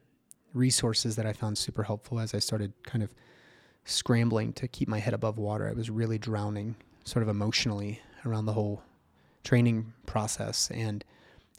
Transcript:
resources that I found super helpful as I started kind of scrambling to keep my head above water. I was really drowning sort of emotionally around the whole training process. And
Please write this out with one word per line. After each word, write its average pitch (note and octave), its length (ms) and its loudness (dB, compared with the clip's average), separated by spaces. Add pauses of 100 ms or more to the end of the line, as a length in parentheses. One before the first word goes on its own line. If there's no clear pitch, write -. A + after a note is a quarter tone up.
(540)
resources A#2+ 600 2
that A2 100 0
I G#2+ 80 0
found G#2+ 240 -2
super - 240 -2
helpful G#2+ 380 -4
as A2 120 -4
I G#2+ 60 -2
started G#2+ 340 -2 (120)
kind A2 180 -2
of G2+ 100 -4 (720)
scrambling A2+ 720 2
to B2+ 140 -6
keep - 200 -2
my G#2+ 120 0
head A2 140 0
above A2 220 0
water. G#2 320 -2
I G#2+ 40 -2
was A2+ 180 -4
really A2+ 260 0
drowning G#2+ 600 -4 (260)
sort - 220 0
of G#2+ 40 2
emotionally G#2 720 0 (240)
around G#2+ 220 0
the G#2+ 80 0
whole G#2 280 -2 (600)
training A#2 500 4 (140)
process. - 640 -2
And A2 340 -4 (540)